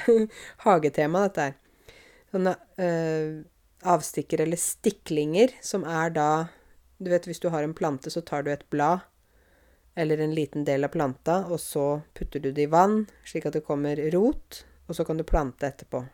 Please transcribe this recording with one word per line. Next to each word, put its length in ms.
<laughs> 220
hagetema, 640
dette 140
her. 120
Sånne, 240
eh, 680
avstikkere 640
eller 100
stiklinger, 1040
som 220
er 260
da, 380
du 140
vet, 160
hvis 120
du 100
har 140
en 140
plante, 320
så 160
tar 180
du 80
et 180
blad, 320
eller 240
en 140
liten 300
del 200
av 80
planta, 460
og 120
så 240
putter 260
du 80
det 160
i 40
vann, 340
slik 240
at 80
det 80
kommer 320
rot, 500
og 100
så 100
kan 100
du 100
plante 400
etterpå. 360